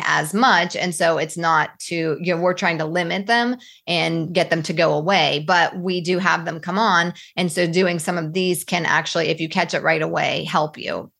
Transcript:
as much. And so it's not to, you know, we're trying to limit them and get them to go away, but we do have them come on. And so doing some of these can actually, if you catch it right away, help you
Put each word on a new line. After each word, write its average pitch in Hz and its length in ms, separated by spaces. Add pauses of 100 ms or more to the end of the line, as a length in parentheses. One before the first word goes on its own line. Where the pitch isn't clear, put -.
as 156 300
much. 196 420
And 180 180
so 165 220
it's 160 220
not 165 420
to, 160 400
you 175 140
know, 170 80
we're 180 100
trying 175 260
to 156 60
limit 175 420
them 240 300 (300)
and 165 480
get 175 160
them 165 140
to 180 100
go 160 180
away, 151 540
but 175 320
we 180 240
do 175 160
have 165 260
them 165 160
come 180 180
on. 175 360 (220)
And 180 140
so 175 160
doing 175 320
some 175 200
of 160 160
these 185 300
can 170 200
actually, 160 440
if 160 120
you 165 80
catch 170 240
it 165 100
right 160 200
away, 156 420
help 156 320
you - 440